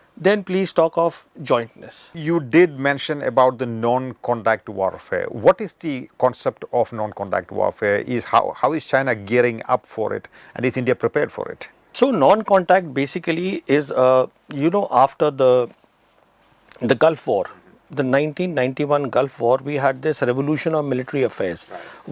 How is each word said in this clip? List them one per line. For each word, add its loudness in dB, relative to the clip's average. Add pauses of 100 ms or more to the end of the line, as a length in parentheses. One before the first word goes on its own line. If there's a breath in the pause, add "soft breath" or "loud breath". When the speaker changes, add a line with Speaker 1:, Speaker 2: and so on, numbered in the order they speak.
(160 soft breath)
Speaker 1:
then 2
please -2
talk 2
of -2 (180)
jointness. -4
Speaker 2:
You -2
did 2
mention -2
about 2
the -4
non-contact -2
warfare. -4
What 2
is -10
the -10
concept -4
of 0
non-contact -6
warfare? -2
Is -4
how, 2
how 0
is -6
China 0
gearing 0
up -2
for -6
it? -10 (260 loud breath)
And -6
is -2
India 0
prepared -2
for -10
it? -16 (240)
Speaker 1:
So 2
non-contact 4
basically -4
is, 2
uh, 4 (260)
you 0
know, 0
after 2
the, 2 (1080)
the 2
Gulf 2
War, 0 (420)
the -2
nineteen -2
ninety-one -2
Gulf -2
War, 2
we -6
had 0
this -4
revolution -2
of -2
military -4
affairs. -4
Speaker 2:
Right. -14 (320 loud breath)